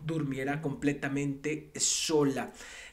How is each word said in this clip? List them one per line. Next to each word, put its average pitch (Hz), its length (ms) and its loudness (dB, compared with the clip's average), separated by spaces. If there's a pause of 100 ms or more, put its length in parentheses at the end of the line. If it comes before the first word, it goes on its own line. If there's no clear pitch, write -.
durmiera 143 560 0
completamente 143 1160 0
sola. 135 720 2 (420)